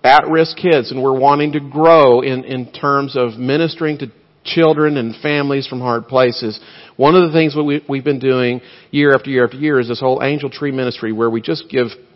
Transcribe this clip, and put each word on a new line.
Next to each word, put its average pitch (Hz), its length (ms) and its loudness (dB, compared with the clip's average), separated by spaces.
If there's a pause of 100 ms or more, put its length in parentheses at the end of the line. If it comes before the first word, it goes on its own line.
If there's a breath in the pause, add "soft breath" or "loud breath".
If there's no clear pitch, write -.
at-risk 160 540 4
kids, 156 320 0
and 131 120 -6
we're 131 160 0
wanting 143 340 2
to 151 80 -4
grow 143 600 4
in, 131 240 -6
in 127 260 -10
terms 139 460 -2
of 117 220 -2
ministering 151 600 -2
to 131 140 -12 (320)
children 151 540 2
and 113 240 -6
families 143 440 -2
from 127 140 -10
hard 117 280 -4
places. 123 520 0 (360 loud breath)
One 151 200 4
of 180 100 6
the 151 60 -4
things 156 240 0
we, 147 320 -2
we've 135 160 -6
been 143 140 -2
doing 127 420 0 (300 loud breath)
year 143 240 2
after 135 160 -2
year 127 160 2
after 123 100 -8
year 143 240 0
is 117 80 -4
this 120 100 -6
whole 131 240 -2
Angel 139 280 -4
Tree 143 220 -6
ministry, 123 380 -6
where 113 200 0
we 113 100 -4
just 156 300 -8
give 123 160 0 (300)